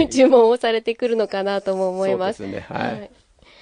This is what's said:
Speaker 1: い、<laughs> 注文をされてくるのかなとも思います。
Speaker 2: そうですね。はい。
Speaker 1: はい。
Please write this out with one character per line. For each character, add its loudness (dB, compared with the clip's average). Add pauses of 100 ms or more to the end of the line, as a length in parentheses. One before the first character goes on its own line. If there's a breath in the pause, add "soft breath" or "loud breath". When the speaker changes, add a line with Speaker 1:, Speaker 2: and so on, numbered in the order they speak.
Speaker 1:
い、 2
<laughs> -12
注 6
文 6
を 2
さ -2
れ -2
て -4
く -4
る 0
の -2
か -4
な -2
と -4
も -2
思 -4
い 0
ま -4
す。 -14
Speaker 2:
そ -12
う -8
で -10
す -10
ね。 -10
は -6
い。 -6
Speaker 1:
は -8
い。 -18 (500 loud breath)